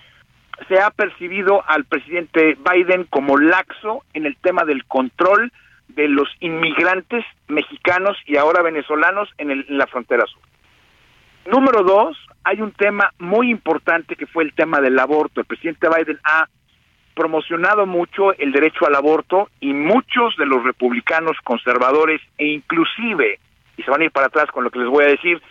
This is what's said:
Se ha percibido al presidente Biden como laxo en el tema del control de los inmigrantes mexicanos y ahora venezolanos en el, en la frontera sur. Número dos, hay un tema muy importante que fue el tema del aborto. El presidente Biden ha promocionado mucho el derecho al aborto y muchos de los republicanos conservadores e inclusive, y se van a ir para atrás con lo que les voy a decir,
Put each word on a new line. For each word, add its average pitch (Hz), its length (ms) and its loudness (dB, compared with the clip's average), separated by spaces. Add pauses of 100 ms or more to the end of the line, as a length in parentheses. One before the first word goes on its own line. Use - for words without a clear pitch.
(680)
Se 190 120 2
ha 208 100 2
percibido 190 800 -2
al 156 160 0
presidente 160 720 -2
Biden 175 480 0
como 139 320 0
laxo 185 680 0 (100)
en 156 100 -8
el 143 120 -6
tema 180 280 -2
del 143 220 -4
control 180 680 0 (360)
de 151 200 -2
los 143 200 0 (120)
inmigrantes 170 840 -2 (220)
mexicanos 180 760 -2
y 143 140 0
ahora 165 240 2
venezolanos 165 720 -2
en 147 140 -8
el, 135 180 -6
en 143 80 -6
la 131 100 2
frontera 120 400 -2
sur. - 140 -20 (1040)
Número 233 380 2
dos, 202 340 4 (280)
hay 208 180 -2
un 208 100 -8
tema 202 460 -2
muy 214 320 0
importante 165 680 -2
que 143 100 -12
fue 165 180 -2
el 147 100 -8
tema 156 260 0
del 131 180 2
aborto. 143 420 0
El 107 60 -6
presidente - 420 -4
Biden 160 360 0
ha 156 240 0 (640)
promocionado 170 720 0
mucho 185 520 0
el 139 140 -4
derecho 156 340 2
al 143 80 2
aborto 156 560 0 (100)
y 139 120 -4
muchos 214 640 0
de 151 100 -2
los 131 180 0
republicanos 127 800 -2
conservadores 135 760 0 (180)
e 151 80 -2
inclusive, 151 920 -2 (380)
y - 60 -14
se - 80 -6
van 143 100 0
a 165 40 2
ir 151 60 -2
para 139 160 0
atrás 151 260 0
con 127 120 -6
lo 117 60 -2
que 123 80 -10
les 123 100 -2
voy 143 160 4
a 147 40 4
decir, 165 320 0 (100)